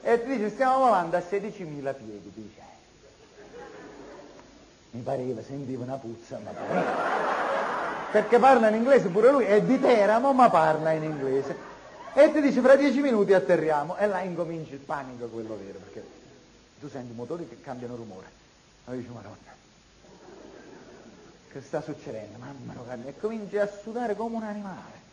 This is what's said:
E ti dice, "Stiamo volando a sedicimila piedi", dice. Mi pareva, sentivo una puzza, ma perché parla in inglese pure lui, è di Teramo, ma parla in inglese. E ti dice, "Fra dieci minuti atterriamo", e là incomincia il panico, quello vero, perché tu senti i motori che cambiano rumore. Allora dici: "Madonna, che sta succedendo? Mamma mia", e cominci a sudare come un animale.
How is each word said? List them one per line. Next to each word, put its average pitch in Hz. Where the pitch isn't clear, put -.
E 233
ti 262
dice, 208
"Stiamo 262
volando 180
a 175
sedicimila 165
piedi", 104
dice. 104
Mi 120
pareva, 127
sentivo 131
una 127
puzza, -
ma -
perché 208
parla 240
in 214
inglese 233
pure 214
lui, 269
è 202
di 247
Teramo, 233
ma 254
parla 160
in 156
inglese. 139
E 285
ti 302
dice, 262
"Fra 254
dieci 277
minuti 208
atterriamo", 160
e 202
là 190
incomincia 165
il 139
panico, 131
quello 110
vero, 98
perché 98
tu 143
senti 123
i -
motori 143
che 120
cambiano 123
rumore. 98
Allora 123
dici: 120
"Madonna, 98
che 139
sta 147
succedendo? 110
Mamma 123
mia", 123
e 143
cominci 208
a 208
sudare 220
come 226
un 220
animale. 202